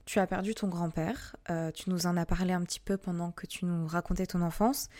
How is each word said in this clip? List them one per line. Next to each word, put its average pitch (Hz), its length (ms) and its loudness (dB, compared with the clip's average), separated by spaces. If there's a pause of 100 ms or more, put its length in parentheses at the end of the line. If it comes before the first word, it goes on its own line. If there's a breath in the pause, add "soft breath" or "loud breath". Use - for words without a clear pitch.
tu - 140 2
as 185 80 4
perdu 190 260 0
ton 214 140 -2
grand-père. 170 680 -2 (140)
Euh, 165 220 0
tu - 180 -6
nous 180 160 2
en 175 120 2
as 170 100 2
parlé 180 260 2
un 175 80 2
petit - 180 -4
peu 196 180 0
pendant 175 340 -4
que - 160 -12
tu - 180 -4
nous 170 220 0
racontais 175 400 0
ton 175 160 0
enfance. 208 460 2 (100)